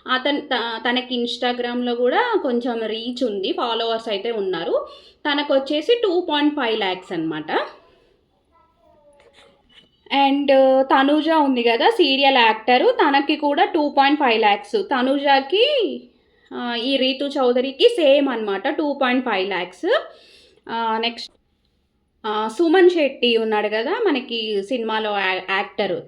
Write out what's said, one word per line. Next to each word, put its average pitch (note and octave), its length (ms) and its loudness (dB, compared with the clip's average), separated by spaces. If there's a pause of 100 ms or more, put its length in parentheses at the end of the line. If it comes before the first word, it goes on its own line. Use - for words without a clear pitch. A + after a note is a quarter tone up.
అతన్-, C4 340 -2
త-, A#3 480 -4
తనకి B3 360 -2
Instagram-లో A#3+ 680 -4
కూడా E4 460 0
కొంచెం A#3+ 440 -2
రీచ్ A3+ 380 -6
ఉంది, G3+ 280 -2
ఫాలోవర్స్ A3+ 580 -4
అయితే G#3+ 220 -4
ఉన్నారు. E4+ 560 -4 (440)
తనకు D4 220 -2
వచ్చేసి D4+ 500 0
టూ F4+ 180 0
పాయింట్ D4 340 0
ఫైవ్ A#3 220 -2
ల్యాక్స్ F#3 340 -4
అనమాట. D#3+ 400 -6 (2750)
And C#4 360 4 (300)
తనూజ C#4+ 480 2
ఉంది C#4 340 2
కదా, A#3 260 2
సీరియల్ C#4 480 4
యాక్టర్, A#3 500 4
తనకి D4 480 2
కూడా D4 300 0
టూ D4+ 240 0
పాయింట్ C#4 300 2
ఫైవ్ A#3 200 2
ల్యాక్స్. G#3 420 0
తనూజకి, C#4 1200 0 (540)
ఆ, A#3+ 220 -6
ఈ C4 220 -2
రీతు C4+ 280 -2
చౌదరికి C4+ 640 2
సేమ్ C#4+ 400 4
అనమాట, A3 380 -4
టూ D4+ 260 -2
పాయింట్ B3+ 320 -2
ఫైవ్ G3 220 -2
ల్యాక్స్. G3 540 -4 (680)
ఆ, A3+ 280 -4
నెక్స్ట్, A#3 340 -8 (960)
ఆ, G#3+ 220 -4
సుమన్ F4 420 4
శెట్టి C4 480 2
ఉన్నాడు G#3+ 300 -2
కదా, A3 240 -4 (160)
మనకి A3+ 560 -4
సినిమాలో A3 560 -4
యా-, F#3 300 -2
యాక్టర్, G3 580 -4